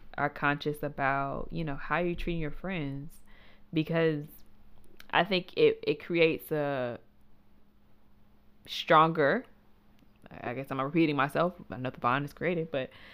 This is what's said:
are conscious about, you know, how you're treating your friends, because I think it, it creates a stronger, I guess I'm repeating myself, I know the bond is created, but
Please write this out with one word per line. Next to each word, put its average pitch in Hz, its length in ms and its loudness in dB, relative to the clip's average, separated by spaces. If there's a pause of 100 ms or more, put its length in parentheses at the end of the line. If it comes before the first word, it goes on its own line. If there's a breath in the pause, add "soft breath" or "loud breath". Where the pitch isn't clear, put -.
(180)
are 143 120 2
conscious 147 520 0
about, 139 680 0
you 165 120 -4
know, 143 120 -4
how 147 220 -2
you're 175 180 0
treating 170 260 -2
your 147 100 -2
friends, 147 600 -6 (640 soft breath)
because 160 500 2 (880)
I 160 120 4
think 180 340 0
it, - 280 6
it 151 180 -2
creates 165 480 2
a 139 480 -2 (1700)
stronger, 160 800 4 (960)
I 120 120 -6
guess 131 180 -6
I'm 135 100 -2
repeating 151 340 4
myself, 147 380 2 (180)
I 101 60 -6
know 127 120 -4
the - 100 -10
bond 131 260 2
is 143 80 -10
created, 165 380 -2
but 131 180 -4 (240 loud breath)